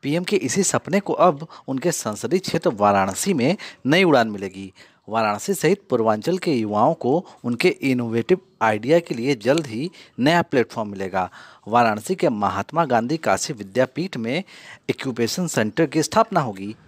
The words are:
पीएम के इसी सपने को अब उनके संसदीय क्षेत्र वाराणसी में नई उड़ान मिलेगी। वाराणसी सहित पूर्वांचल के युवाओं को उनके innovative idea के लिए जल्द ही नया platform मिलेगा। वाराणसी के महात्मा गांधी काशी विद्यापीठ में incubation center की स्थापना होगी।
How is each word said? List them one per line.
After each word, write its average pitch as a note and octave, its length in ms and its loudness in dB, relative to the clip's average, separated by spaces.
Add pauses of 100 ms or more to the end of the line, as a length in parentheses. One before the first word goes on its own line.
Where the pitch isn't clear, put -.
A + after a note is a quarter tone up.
पीएम D#3 220 -2
के G3+ 120 0
इसी C3+ 260 0
सपने D#3 380 0
को F3 120 -4
अब D#3+ 360 2 (200)
उनके C3+ 240 -2
संसदीय A#2 460 -4
क्षेत्र E3 320 -2
वाराणसी G2+ 640 2
में C#3+ 220 2 (300)
नई E3 180 4
उड़ान B2+ 260 4
मिलेगी। G2 420 -10 (360)
वाराणसी G#2+ 460 0
सहित F3+ 360 2
पूर्वांचल A2+ 480 2
के F3 140 -2
युवाओं A2 420 2
को D3+ 320 0 (180)
उनके B2 240 0
innovative B2 680 0 (240)
idea A2 360 2
के E3+ 160 -4
लिए B2+ 200 0
जल्द B2 320 0
ही A#2+ 240 -6 (280)
नया E3 240 4
platform A2+ 480 -2
मिलेगा। F#2+ 400 -4 (380)
वाराणसी A2+ 460 2
के F3 140 0
महात्मा G#2+ 560 -2
गांधी B2+ 320 0
काशी G2 360 -2
विद्यापीठ A#2+ 640 -4
में B2+ 280 -4 (440)
incubation A#2+ 580 -2
center B2+ 400 0
की D3 160 0
स्थापना G#3 380 2
होगी। G#2 360 -6 (120)